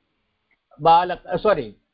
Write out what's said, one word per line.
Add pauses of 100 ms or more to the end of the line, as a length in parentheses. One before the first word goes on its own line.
(800)
Balak-,
uh,
sorry, (160)